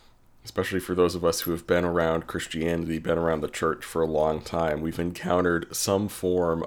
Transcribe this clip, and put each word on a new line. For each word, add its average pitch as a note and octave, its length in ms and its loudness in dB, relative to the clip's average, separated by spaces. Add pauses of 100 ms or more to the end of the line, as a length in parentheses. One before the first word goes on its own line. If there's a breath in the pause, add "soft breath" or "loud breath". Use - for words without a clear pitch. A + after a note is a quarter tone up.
(440 soft breath)
especially F#2+ 360 -4
for F2+ 140 -4
those F2 220 4
of E2+ 80 -2
us E2 160 2
who - 100 -2
have E2 160 -4
been F2 180 4
around E2 440 2
Christianity, E2 720 -2
been E2 180 0
around E2 220 2
the D2+ 80 -2
church D#2+ 360 -2
for - 180 -2
a D#2+ 40 4
long D#2 360 0
time, D#2+ 380 -2
we've E2 200 -4
encountered F2 760 0
some G2+ 340 0
form F2 580 0